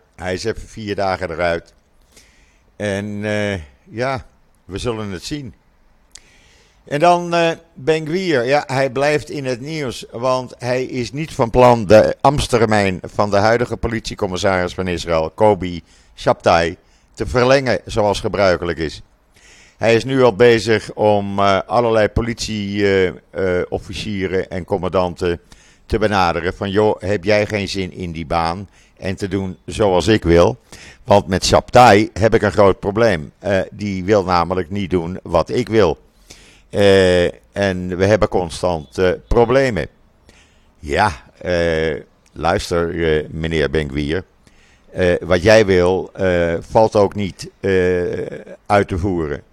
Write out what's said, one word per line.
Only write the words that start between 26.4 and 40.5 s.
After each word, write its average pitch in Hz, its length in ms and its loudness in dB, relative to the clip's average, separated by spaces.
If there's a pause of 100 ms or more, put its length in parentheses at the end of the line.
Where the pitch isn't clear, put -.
van: 101 160 -6
"Joh, 107 300 0
heb 92 240 -4
jij 104 220 2
geen 101 220 -6
zin 92 240 -6
in 87 200 -10
die 80 140 -10
baan 82 420 -4 (280)
en 92 200 -8
te 101 120 -6
doen 95 280 -6 (100)
zoals 92 400 0
ik 110 160 2
wil? 85 360 4 (460)
Want 101 220 4
met 90 180 -2
Shabtai 110 680 6
heb 110 220 2
ik 95 80 2
een 101 100 0
groot 98 280 4
probleem. 98 580 0
Eh, 95 220 -2 (100)
die 95 340 -6
wil 98 200 4
namelijk 87 460 0
niet 101 200 -6
doen 87 320 -4
wat 85 280 0
ik 101 180 -2
wil. 101 300 2 (720)
Eh, 95 540 4 (280)
en 92 440 -4
we 95 100 2
hebben 104 220 2
constant, 87 720 -4
eh, 92 120 2 (180)
problemen." 120 580 2 (920)